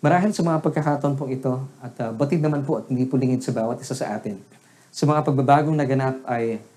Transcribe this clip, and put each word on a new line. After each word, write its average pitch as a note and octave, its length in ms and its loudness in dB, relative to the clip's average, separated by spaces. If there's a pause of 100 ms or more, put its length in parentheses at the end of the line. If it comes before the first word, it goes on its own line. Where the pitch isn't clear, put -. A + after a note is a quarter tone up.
Marahil F3+ 320 4
sa - 80 -4
mga E3 240 2
pagkakataon D3 560 0
po C3+ 80 -6
ito C3 320 -2 (240)
at, A#2 160 -12
ah, A#2 80 -4
batid C#3 320 0
naman D3 240 0
po C#3 160 -2
at - 80 -14
hindi B2+ 160 0
po C3 160 0
lingid B2+ 240 0
sa B2+ 80 -2
bawat A2+ 320 -2
isa - 80 -8
sa G#2+ 240 -6
atin. G2+ 240 -8 (480)
Sa - 160 -4
mga D3+ 240 4
pagbabagong C#3+ 480 4
naganap C3 480 0
ay A#2 400 -2 (120)